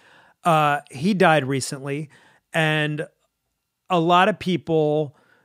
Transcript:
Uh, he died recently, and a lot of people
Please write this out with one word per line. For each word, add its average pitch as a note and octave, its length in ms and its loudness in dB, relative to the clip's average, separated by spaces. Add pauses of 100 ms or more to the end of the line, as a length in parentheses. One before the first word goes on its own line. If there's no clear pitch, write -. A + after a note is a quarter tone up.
(440)
Uh, D3+ 360 2 (100)
he E3 240 -2
died E3 300 4
recently, C#3 640 -6 (440)
and D#3 540 -2 (800)
a F3+ 120 0
lot F3 280 4
of G#3 100 -2
people D#3 800 -2 (280)